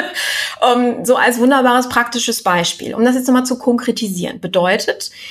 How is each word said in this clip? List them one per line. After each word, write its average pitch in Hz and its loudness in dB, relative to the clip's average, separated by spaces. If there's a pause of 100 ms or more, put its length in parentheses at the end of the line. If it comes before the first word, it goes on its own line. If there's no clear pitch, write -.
<laughs> - -2
ähm, 240 0
so 240 4
als 240 2
wunderbares 254 4
praktisches 240 -2
Beispiel, - -2
um 220 2
das 247 4
jetzt 254 -2
nochmal 254 4
zu 247 -2
konkretisieren. 226 -2
Bedeutet, 180 0 (180)